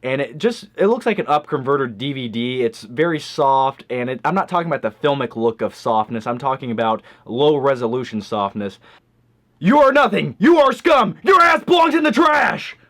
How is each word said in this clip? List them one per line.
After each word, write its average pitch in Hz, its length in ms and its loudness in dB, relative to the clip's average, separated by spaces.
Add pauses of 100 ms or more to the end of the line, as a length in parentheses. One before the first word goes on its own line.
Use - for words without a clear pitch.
And 131 160 -4
it 131 180 -6
just, 226 380 -4
it 185 120 0
looks 247 180 0
like 220 120 0
an 180 100 -6
up-converted 139 720 -2
D 131 140 -8
V 135 160 -8
D. 120 340 -4
It's 117 200 -2
very 151 380 -2
soft, 135 720 0
and 123 200 -6
it, 131 160 -8
I'm 156 100 -2
not 190 140 -2
talking 175 180 -2
about 139 140 -4
the 110 100 -4
filmic 139 460 -4
look 113 240 -2
of 107 120 -4
softness. 110 540 -2
I'm 120 100 -4
talking 131 340 -4
about 110 300 -2 (240)
low-resolution 127 960 0
softness. 101 580 -6 (800)
You 214 200 2
are 269 140 6
nothing! 196 460 0
You 320 200 4
are 277 140 4
scum! 254 500 0
Your 370 180 6
ass 339 220 4
belongs 330 320 4
in 320 80 2
the 302 80 2
trash! 285 640 2 (140)